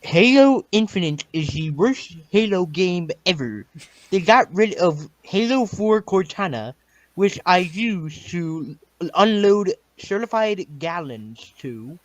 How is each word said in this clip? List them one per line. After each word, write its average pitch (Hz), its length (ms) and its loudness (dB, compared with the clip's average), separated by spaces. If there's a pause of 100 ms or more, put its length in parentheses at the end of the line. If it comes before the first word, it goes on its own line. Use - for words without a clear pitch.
Halo 254 680 6
Infinite 180 600 -2
is 156 160 -4
the 156 220 -6
worst 175 460 -2 (140)
Halo 196 360 2
game 170 440 -2 (160)
ever. 123 400 -4 (440)
They 190 100 2
got 214 340 4
rid 202 200 2
of 156 360 0 (120)
Halo 233 440 0
four 214 360 0
Cortana, 160 720 -4 (400)
which 196 300 0
I 180 140 4
use 180 720 -4
to 160 460 -8 (380)
unload 202 600 2 (240)
certified 208 800 -4
gallons 131 800 -10
to. 127 460 -14